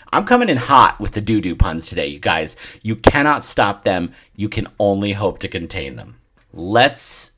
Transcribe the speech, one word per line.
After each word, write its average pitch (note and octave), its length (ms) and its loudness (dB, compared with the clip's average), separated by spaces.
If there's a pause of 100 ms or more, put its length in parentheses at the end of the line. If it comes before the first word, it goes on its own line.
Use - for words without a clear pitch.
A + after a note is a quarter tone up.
(120)
I'm G3+ 140 0
coming B3 240 2
in C#3 80 2
hot B2 420 4
with G#2 120 -6
the G#2 100 -4
doo-doo G#2 340 0
puns E2 300 0
today, D2+ 220 -6
you C#2+ 120 -10
guys. D#2+ 360 -2 (260)
You A2 140 -4
cannot C#3+ 500 2
stop G2+ 380 0
them. F2+ 300 0 (220)
You G#2 140 -4
can G#2 180 -6 (120)
only G2+ 340 0
hope G2 260 -2
to F#2+ 80 -8
contain E2 480 -8
them. - 200 -20 (360)
Let's G#2 880 -2